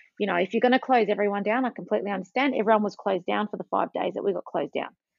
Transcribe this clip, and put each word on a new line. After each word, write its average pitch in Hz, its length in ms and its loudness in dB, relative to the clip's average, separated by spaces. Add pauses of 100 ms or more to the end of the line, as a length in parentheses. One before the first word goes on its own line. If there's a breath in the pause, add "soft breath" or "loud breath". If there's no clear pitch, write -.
(180 loud breath)
you 208 80 -2
know, 185 100 0
if 185 160 0
you're 226 80 0
gonna 247 180 4
close 233 300 2
everyone 202 340 0
down, 233 220 0
I 247 60 -2
completely 202 400 -4
understand. 240 440 -2
Everyone 214 280 6
was 202 120 -2
closed 190 320 -2
down 208 220 2
for - 80 -10
the - 80 -8
five - 280 0
days 185 220 -2
that - 80 -4
we - 100 0
got 175 120 -6
closed - 280 -4
down. - 180 -6 (280 soft breath)